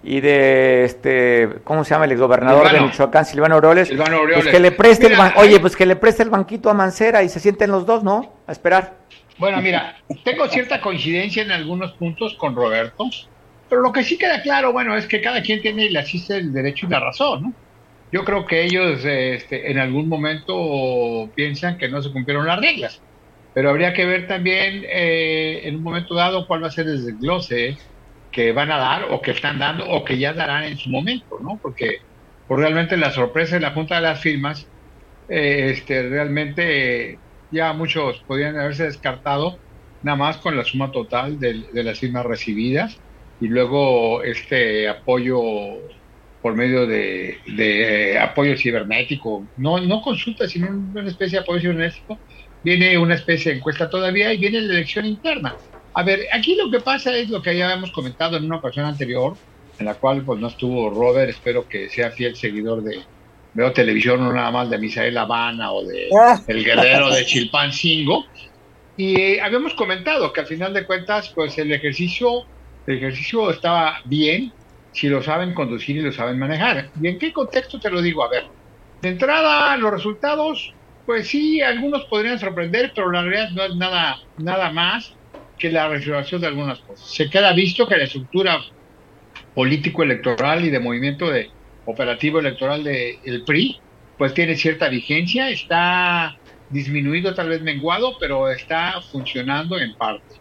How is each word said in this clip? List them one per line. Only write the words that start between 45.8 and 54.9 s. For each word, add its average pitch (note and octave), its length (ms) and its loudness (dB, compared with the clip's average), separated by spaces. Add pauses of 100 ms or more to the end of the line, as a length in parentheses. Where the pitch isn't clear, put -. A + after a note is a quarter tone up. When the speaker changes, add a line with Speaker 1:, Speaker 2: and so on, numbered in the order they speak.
Speaker 2:
por A2+ 120 -2
medio B2 320 2
de, F#2+ 600 -4
de, G#2+ 680 2
eh, A2 60 2
apoyo C3 380 2
cibernético, A2+ 880 -2 (140)
no, D#3 200 0
no F#3 220 0
consulta, A3+ 480 -4
sino F3+ 200 -4
una G3 400 -8
especie F#3 300 -4
de F#3 40 -2
apoyo F3 180 -2
cibernético. E3+ 580 -4 (440)
Viene F3+ 340 4
una E3+ 180 4
especie D#3+ 380 0
de C3 60 -4
encuesta D#3 320 -4
todavía F#3+ 420 0
y G#3+ 60 -2
viene G#3 220 0
la G3+ 140 -2
elección F3 300 -2